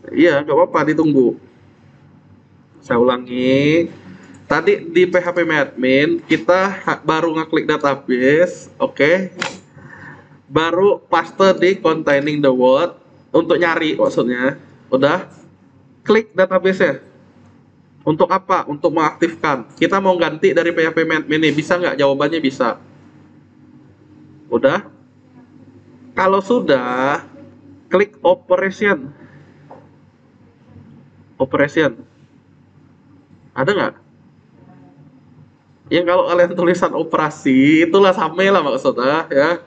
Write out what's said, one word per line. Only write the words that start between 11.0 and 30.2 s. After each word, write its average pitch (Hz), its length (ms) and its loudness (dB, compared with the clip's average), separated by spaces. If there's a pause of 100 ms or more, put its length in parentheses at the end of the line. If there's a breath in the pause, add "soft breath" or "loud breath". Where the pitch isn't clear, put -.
paste 180 480 0
di 190 240 0
containing 151 560 0
the 139 160 2
word 127 400 2 (400)
untuk 170 240 0
nyari 165 400 -2
maksudnya. 127 580 -2 (380)
Udah? 143 340 0 (760)
Klik 220 320 0
database-nya. 185 640 0 (1040)
Untuk 156 240 0
apa? 185 400 -4
Untuk 147 240 -2
mengaktifkan. 156 800 -4
Kita 175 240 -2
mau 190 160 2
ganti 160 400 0
dari 165 160 0
P 165 160 0
H 151 80 -4
P 165 160 0
admin 156 320 -2
ini. 156 80 2
Bisa 156 320 -2
nggak? 156 160 -4
Jawabannya 143 400 0
bisa. 131 400 -4 (1700)
Udah? 135 380 -2 (1300)
Kalau 196 260 2
sudah, 139 880 0 (640)
klik 196 320 0
operation. 180 880 0 (2250 loud breath)